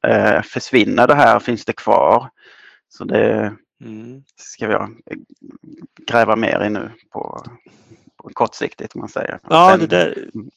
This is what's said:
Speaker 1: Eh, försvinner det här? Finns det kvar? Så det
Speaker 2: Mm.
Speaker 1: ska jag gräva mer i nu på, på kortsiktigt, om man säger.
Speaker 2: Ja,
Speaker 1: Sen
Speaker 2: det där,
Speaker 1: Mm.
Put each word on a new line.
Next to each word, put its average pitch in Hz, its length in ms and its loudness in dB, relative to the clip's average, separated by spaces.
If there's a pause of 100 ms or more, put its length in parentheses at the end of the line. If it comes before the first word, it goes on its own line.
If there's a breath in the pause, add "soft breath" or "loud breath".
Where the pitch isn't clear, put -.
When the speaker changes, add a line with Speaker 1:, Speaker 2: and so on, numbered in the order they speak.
Speaker 1:
Eh, 104 360 2
försvinner 113 640 0
det 147 80 4
här? 117 260 6
Finns 117 240 -6
det 113 80 -6
kvar? 117 560 2 (600 soft breath)
Så - 160 -18
det 107 480 -2 (320)
Speaker 2:
Mm. 117 380 -18 (140)
Speaker 1:
ska - 340 -10
jag 101 200 -4 (1200)
gräva 110 260 2
mer - 280 -2
i 107 60 -2
nu 104 200 -8 (220)
på, - 320 -14 (800 soft breath)
på - 100 -20
kortsiktigt, - 600 -6
om - 60 -12
man 107 80 -12
säger. - 300 -10 (120)
Speaker 2:
Ja, 165 200 6
Speaker 1:
Sen 185 100 4
Speaker 2:
det 165 60 -2
där, - 280 0 (200)
Speaker 1:
Mm. 110 220 -14